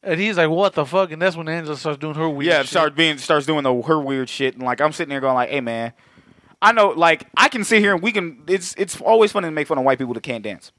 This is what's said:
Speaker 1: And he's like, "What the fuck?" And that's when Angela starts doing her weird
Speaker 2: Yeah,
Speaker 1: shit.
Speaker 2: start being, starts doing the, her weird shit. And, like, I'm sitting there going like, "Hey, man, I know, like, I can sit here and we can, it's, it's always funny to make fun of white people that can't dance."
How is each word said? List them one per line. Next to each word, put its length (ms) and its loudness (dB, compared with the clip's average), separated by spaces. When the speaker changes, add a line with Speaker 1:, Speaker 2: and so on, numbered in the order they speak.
Speaker 1:
And 180 -2
he's 160 0
like, 140 4
"What 240 0
the 120 0
fuck?" 240 0
And 100 -10
that's 160 0
when 120 -8
Angela 280 -6
starts 220 -6
doing 160 -8
her 140 -2
weird 220 -2
Speaker 2:
Yeah, 120 4
Speaker 1:
shit. 80 -6
Speaker 2:
start 240 2
being, 240 0
starts 280 0
doing 180 0
the, 180 0
her 180 0
weird 280 -4
shit. 260 -2
And, 80 -14
like, 180 -2
I'm 120 2
sitting 180 -6
there 100 -4
going 140 0
like, 160 0
"Hey, 100 -2
man, 320 -6
I 100 6
know, 160 4
like, 380 2
I 120 6
can 160 -4
sit 160 4
here 120 4
and 100 0
we 100 -2
can, 340 -6
it's, 320 -2
it's 220 -4
always 320 4
funny 160 -4
to 40 -6
make 140 -4
fun 120 -2
of 60 -2
white 140 2
people 160 -4
that 80 -8
can't 220 -8
dance." 340 -12